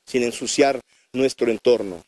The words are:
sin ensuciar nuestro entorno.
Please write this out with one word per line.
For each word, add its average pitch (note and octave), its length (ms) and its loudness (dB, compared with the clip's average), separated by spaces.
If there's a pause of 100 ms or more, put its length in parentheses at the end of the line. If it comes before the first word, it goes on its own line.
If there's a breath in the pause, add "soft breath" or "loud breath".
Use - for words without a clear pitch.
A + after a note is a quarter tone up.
sin B2 180 -2
ensuciar B2+ 580 0 (320)
nuestro B2+ 360 0
entorno. G#2 580 0